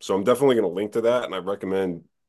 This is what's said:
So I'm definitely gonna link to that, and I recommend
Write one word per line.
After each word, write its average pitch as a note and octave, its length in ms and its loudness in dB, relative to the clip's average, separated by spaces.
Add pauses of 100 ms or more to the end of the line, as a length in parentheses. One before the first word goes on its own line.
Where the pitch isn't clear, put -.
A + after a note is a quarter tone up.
So G2+ 140 -4
I'm F#2+ 100 0
definitely B2 320 4
gonna G2+ 120 2
link G2 240 -4
to A2+ 100 -2
that, A#2+ 220 2
and F2+ 100 -8
I F#2+ 40 -4
recommend F#2+ 680 -4 (240)